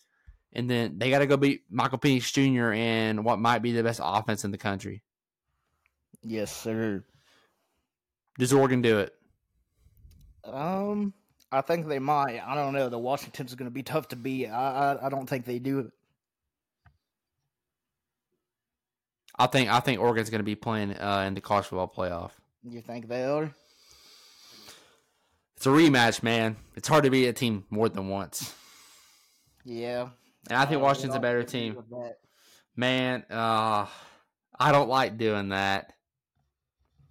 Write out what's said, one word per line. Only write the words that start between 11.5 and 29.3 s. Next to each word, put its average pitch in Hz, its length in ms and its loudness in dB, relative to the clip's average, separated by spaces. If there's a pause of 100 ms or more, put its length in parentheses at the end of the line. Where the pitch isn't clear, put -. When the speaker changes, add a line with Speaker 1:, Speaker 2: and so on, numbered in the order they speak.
Speaker 2:
I 135 100 2
think 165 260 0
they 143 120 -2
might. 135 460 0
I 127 100 -6
don't 139 180 -2
know. 135 160 0
The 120 100 -6
Washington's 127 560 -6
gonna 123 140 -10
be 127 140 -8
tough 156 260 -4
to - 60 -12
beat. 127 320 -6
I, 135 540 0
I, 127 40 -4
I 135 40 -2
don't 135 180 -6
think 127 180 -6
they 123 140 -4
do 135 200 -2
it. 117 120 -8 (3500)
Speaker 1:
I 131 100 4
think, 127 220 2
I 113 100 6
think 123 220 0
Oregon's 113 280 2
gonna 110 140 -2
be 104 120 -2
playing, 104 420 -4
uh, 98 300 0
in 98 60 -4
the 98 80 -8
college 101 240 0
football 90 280 -4
playoff. 90 380 -6 (320)
Speaker 2:
You 120 180 -16
think 117 260 -14
they 123 160 -6
are? 147 300 -4 (2000)
Speaker 1:
It's - 100 -6
a 131 40 4
rematch, 135 540 6
man. 113 340 0 (180)
It's - 120 -10
hard 156 160 4
to 139 60 6
beat 131 180 4
a 120 60 0
team 110 360 -2
more 107 200 0
than 95 200 -6
once. - 440 -8 (1120)